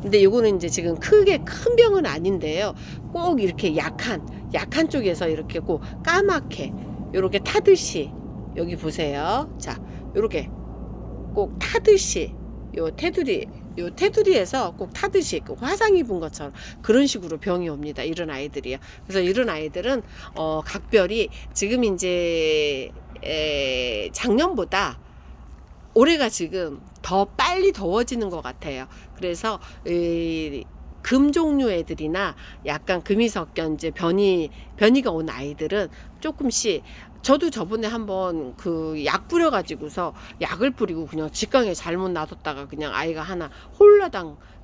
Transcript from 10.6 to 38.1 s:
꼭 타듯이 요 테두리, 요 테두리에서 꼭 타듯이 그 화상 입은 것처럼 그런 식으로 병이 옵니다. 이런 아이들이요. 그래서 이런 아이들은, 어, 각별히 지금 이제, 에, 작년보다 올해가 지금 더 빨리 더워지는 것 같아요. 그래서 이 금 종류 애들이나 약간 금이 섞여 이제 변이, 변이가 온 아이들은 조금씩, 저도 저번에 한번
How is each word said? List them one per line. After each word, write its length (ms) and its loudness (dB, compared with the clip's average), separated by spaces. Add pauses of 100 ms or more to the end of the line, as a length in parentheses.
꼭 240 -2
타듯이 760 2 (420)
요 180 -2
테두리, 520 -2 (320)
요 160 -8
테두리에서 800 2
꼭 160 -8
타듯이 480 0
그 140 -10
화상 420 4
입은 240 0
것처럼 320 -8 (300)
그런 240 6
식으로 320 -4
병이 300 -2
옵니다. 340 -6
이런 280 -4
아이들이요. 480 -6 (260)
그래서 160 -2
이런 280 2
아이들은, 540 -2 (340)
어, 280 0
각별히 640 2 (220)
지금 320 0
이제, 1080 2 (340)
에, 880 -2
작년보다 880 0 (920)
올해가 340 6
지금 520 -6 (220)
더 220 2
빨리 480 2
더워지는 580 -2
것 100 -6
같아요. 460 -10 (300)
그래서 420 -4 (260)
이 800 -2 (380)
금 300 4
종류 380 2
애들이나 680 -2 (300)
약간 360 -2
금이 260 2
섞여 440 -4
이제 180 -4
변이, 600 2 (260)
변이가 340 4
온 180 -2
아이들은 600 -4 (320)
조금씩, 640 -2 (400)
저도 280 4
저번에 360 -4
한번 680 -4